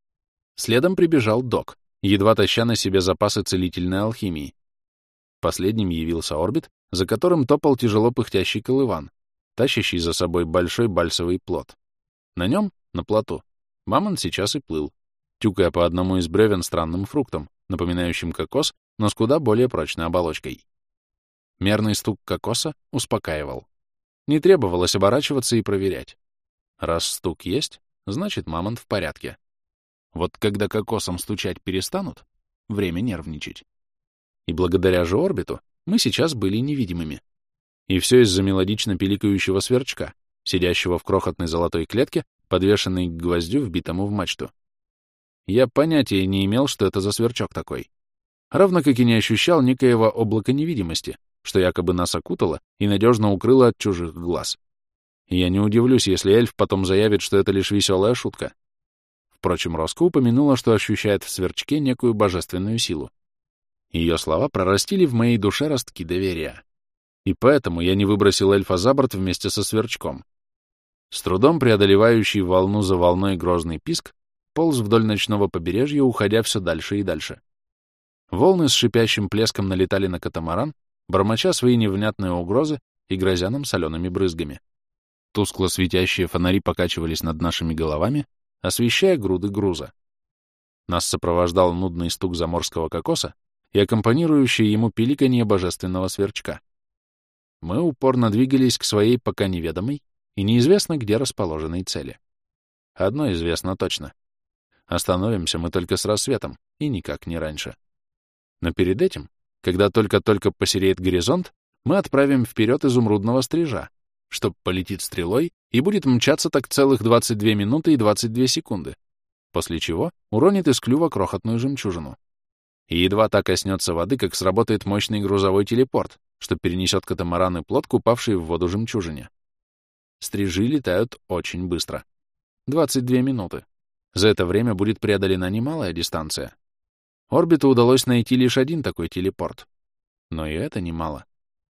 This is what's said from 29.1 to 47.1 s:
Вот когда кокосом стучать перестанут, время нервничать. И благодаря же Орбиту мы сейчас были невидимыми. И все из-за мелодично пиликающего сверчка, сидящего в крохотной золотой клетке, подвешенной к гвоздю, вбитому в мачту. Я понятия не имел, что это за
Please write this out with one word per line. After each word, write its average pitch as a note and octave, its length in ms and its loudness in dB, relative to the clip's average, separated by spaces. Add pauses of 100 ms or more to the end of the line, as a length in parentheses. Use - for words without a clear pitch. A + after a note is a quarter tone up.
Вот E2+ 240 -4
когда G2+ 300 -2
кокосом G2 500 -4
стучать F#2+ 440 -8
перестанут, G#2+ 640 -6 (420)
время G2 340 -2
нервничать. E2+ 600 -8 (840)
И E2+ 60 -4
благодаря F2+ 520 2
же F2+ 120 0
Орбиту C#3 440 -2 (280)
мы G#3 80 2
сейчас C#3+ 380 0
были G2+ 220 -2
невидимыми. F2+ 640 -4 (680)
И F#2+ 120 2
все B2+ 220 6
из-за G2 220 4
мелодично G2 540 0
пиликающего G2 640 0
сверчка, - 540 -4 (300)
сидящего F2 560 0
в - 40 -14
крохотной F2+ 440 -2
золотой E2+ 380 -2
клетке, D3 380 -2 (240)
подвешенной F#2 600 0
к E2+ 60 -6
гвоздю, E2+ 480 -2
вбитому F2 440 -4
в G2+ 60 -4
мачту. F2+ 400 -6 (960)
Я A#2+ 200 4
понятия C#3 600 2
не G2 180 0
имел, A#2+ 220 0
что - 180 -2
это F#2+ 160 0
за G2+ 100 0